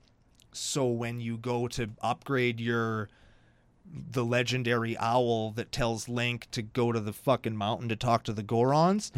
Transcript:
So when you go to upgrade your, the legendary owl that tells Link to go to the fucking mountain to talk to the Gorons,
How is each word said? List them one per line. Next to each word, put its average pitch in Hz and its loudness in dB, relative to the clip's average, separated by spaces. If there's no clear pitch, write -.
So - -2
when 120 -2
you 117 -4
go 120 -2
to 113 -4
upgrade 123 0
your, 113 0
the 117 -4
legendary 120 0
owl 117 2
that 117 -6
tells 117 -2
Link 120 -2
to 120 -4
go 117 2
to 117 2
the 104 -2
fucking 117 0
mountain 107 -2
to 110 -2
talk 113 2
to 113 -4
the 107 -4
Gorons, 143 2